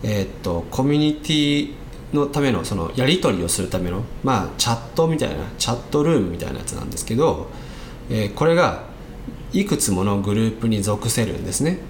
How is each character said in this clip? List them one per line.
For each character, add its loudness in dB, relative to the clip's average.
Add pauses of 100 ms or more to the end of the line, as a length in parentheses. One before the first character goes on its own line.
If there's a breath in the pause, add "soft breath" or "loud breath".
え 0
ー 2
っ -8 (120)
と、 -2
コ 0
ミ 4
ュ -
ニ 4
テ -4
ィ 2 (400)
の 4
た 0
め 4
の、 0
そ -2
の、 -2
や 2
り 4
取 2
り -2
を -2
す 0
る 0
た -2
め -2
の、 -2 (180)
ま 2
あ、 -6
チ 0
ャ 4
ッ -4 (140)
ト 4
み 0
た 0
い -2
な、 -4 (220)
チ -2
ャ 0
ッ 0 (140)
ト 2
ル 4
ー 4
ム 0
み -6
た -6
い -6
な -6
や -8
つ -6
な -6
ん -6
で -6
す -6
け -2
ど、 2 (600 loud breath)
え 0
ー、 -6
こ 2
れ 6
が 2 (680)
い 4
く 2
つ 0
も 2
の 2
グ 2
ル 4
ー -8
プ 2
に 2
属 0
せ 2
る -2
ん -4
で -2
す 0
ね。 2 (120)